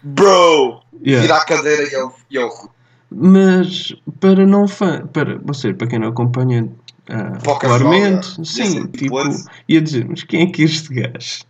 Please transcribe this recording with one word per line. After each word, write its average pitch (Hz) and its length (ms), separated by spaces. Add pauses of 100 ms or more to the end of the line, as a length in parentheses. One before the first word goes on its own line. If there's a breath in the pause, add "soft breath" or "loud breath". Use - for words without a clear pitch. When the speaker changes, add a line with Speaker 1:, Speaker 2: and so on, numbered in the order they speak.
Speaker 1:
"Bro!" 156 760 (240)
Speaker 2:
Yeah. 135 220
Speaker 1:
Vira 156 120
a 160 60
cadeira 151 380
e 139 120
é 131 100
o, 123 80 (180)
e 135 80
é 123 60
o 113 40
Ru- - 220 (460)
Speaker 2:
Mas 185 760 (260)
para 190 260
não 202 200
fã, 196 400
para, 139 400
ou - 80
seja, 101 200
para 113 120
quem 120 120
não 110 100
acompanha, 120 600 (400)
ah, 113 360
Speaker 1:
Pouca 139 240
Speaker 2:
regularmente, 180 680
Speaker 1:
folga. 165 100
Speaker 2:
sim, 196 340
Speaker 1:
Yes, - 100 (100)
Speaker 2:
tipo, 135 160
Speaker 1:
what? 143 300 (240 loud breath)
Speaker 2:
ia 160 140
dizer, 139 260
"Mas - 160
quem - 180
é 180 80
que 156 120
é - 20
este - 300
gajo?" - 560